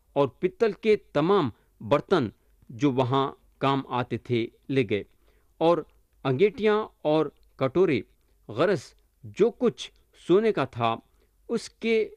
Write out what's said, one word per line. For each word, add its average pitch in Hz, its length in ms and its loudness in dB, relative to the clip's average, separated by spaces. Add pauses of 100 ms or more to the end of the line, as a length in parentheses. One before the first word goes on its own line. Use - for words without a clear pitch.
(160)
और 139 240 0
पीतल 196 320 -2
के 214 240 0 (180)
तमाम 156 380 2 (300)
बर्तन 135 500 0 (380)
जो 135 200 0
वहाँ 131 480 -2 (220)
काम 135 300 0
आते 123 300 -4 (100)
थे 117 200 -2 (200)
ले 131 140 0
गए 101 220 -4 (540)
और 160 260 2 (380)
अंगेठियाँ 208 680 0 (120)
और 151 280 0 (260)
कटोरे, 139 460 0 (460)
गरज 147 440 -2 (320)
जो 175 240 0
कुछ - 420 -4 (340)
सोने 208 260 2
का 151 140 -2
था 117 420 -4 (400)
उसके 226 680 -4